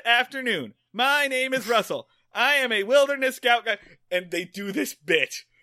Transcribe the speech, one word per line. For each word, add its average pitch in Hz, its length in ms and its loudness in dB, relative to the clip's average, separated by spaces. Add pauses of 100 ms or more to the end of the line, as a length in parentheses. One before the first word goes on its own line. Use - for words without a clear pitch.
afternoon. 233 680 0 (200)
My 277 340 2
name 262 260 -2
is 240 140 -2
Russell. 202 400 0 (260)
I 254 220 2
am 262 160 0
a 208 120 0
wilderness 269 520 2
scout 240 300 2
guy. 214 120 -2 (320)
And 180 220 -4
they 175 140 -4
do 196 260 -10
this 277 240 -4
bit 151 400 0 (280)